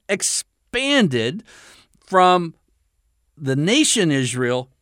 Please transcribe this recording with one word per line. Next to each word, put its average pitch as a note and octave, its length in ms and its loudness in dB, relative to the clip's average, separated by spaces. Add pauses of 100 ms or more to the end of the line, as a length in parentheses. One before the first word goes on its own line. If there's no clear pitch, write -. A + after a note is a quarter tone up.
expanded G3+ 1400 -2 (600)
from F3+ 500 2 (800)
the C3+ 180 -4
nation G3 560 2
Israel B2+ 600 -2 (120)